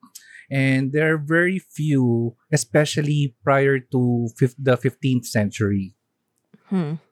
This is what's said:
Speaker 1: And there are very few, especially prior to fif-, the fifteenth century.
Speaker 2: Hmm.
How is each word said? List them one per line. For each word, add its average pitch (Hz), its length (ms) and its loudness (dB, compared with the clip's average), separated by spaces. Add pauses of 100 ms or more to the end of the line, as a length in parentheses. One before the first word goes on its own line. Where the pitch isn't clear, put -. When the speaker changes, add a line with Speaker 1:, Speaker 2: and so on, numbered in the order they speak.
(480)
Speaker 1:
And 135 480 0
there 156 160 2
are 160 80 -2
very 170 400 0
few, 123 760 0 (140)
especially 147 960 0
prior 139 340 2 (140)
to 120 460 0
fif-, 131 180 0
the 131 240 0
fifteenth 127 480 -2
century. 98 640 -2 (800)
Speaker 2:
Hmm. 165 400 -4